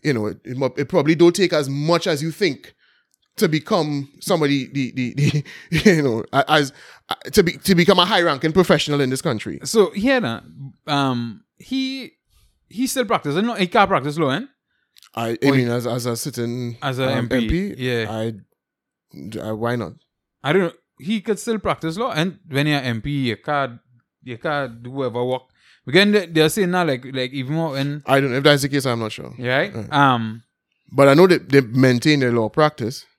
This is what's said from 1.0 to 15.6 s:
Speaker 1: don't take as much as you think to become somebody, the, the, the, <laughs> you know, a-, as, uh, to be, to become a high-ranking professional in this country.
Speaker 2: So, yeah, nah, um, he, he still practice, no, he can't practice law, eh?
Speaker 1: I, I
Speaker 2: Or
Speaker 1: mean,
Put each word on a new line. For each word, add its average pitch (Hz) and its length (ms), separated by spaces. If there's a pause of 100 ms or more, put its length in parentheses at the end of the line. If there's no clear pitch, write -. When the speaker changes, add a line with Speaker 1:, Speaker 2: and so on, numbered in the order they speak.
Speaker 1:
don't 170 180
take 180 180
as 151 160
much 151 380
as 156 160
you 160 80
think 156 440 (640)
to 196 120
become 151 600 (100)
somebody, 143 460
the, 135 260
the, 127 220
the, 143 300 (260)
<laughs> 170 260
you 156 60
know, 117 200 (100)
a-, 139 180
as, 147 220 (360)
uh, - 60 (180)
to 202 100
be, 170 100
to - 220
become 175 240
a 175 60
high-ranking 170 480
professional 151 480
in 139 80
this - 140
country. 107 420
Speaker 2:
So, 190 300
yeah, 254 240
nah, 123 220 (460)
um, 127 560 (140)
he, 262 560 (560)
he 240 180
still 247 200
practice, 160 300
no, 226 180
he 185 120
can't 196 220
practice 147 300
law, 151 120
eh? 160 120 (720)
Speaker 1:
I, 113 160
I 117 80 (100)
Speaker 2:
Or 135 80
Speaker 1:
mean, 123 120